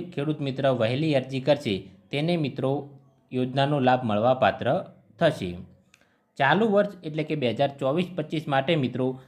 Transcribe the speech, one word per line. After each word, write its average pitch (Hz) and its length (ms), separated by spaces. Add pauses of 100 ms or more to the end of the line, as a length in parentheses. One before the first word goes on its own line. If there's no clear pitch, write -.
(100)
ખેડૂત 143 300
મિત્ર 139 240 (100)
વહેલી 131 400
અરજી 131 320
કરશે 135 280 (340)
તેને 160 280
મિત્રો 135 360 (600)
યોજનાનો 139 480
લાભ 123 240
મળવાપાત્ર 110 640 (480)
થશે. 143 340 (880)
ચાલુ 160 300
વર્ષ 202 360
એટલે 151 200
કે 156 120
બે 127 160
હજાર 139 260
ચોવીસ 156 380
પચીસ 165 300
માટે 135 300
મિત્રો 127 300 (220)